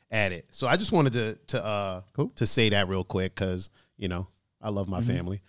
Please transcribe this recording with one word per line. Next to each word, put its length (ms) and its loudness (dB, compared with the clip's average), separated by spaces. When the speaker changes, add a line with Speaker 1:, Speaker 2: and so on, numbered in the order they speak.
Speaker 1:
at 220 2
it. 200 -10
So 160 -4
I 80 4
just 160 -2
wanted 220 4
to, 200 -2
to, 160 -2
uh, 360 -4
Speaker 2:
Cool. 220 -2
Speaker 1:
to 100 0
say 220 6
that 200 4
real 140 0
quick 320 -2
'cause, 360 -4
you 120 -4
know, 180 -6
I 60 -6
love 200 -2
my 120 -2
Speaker 2:
Mm-hmm. 120 0
Speaker 1:
family. 360 -4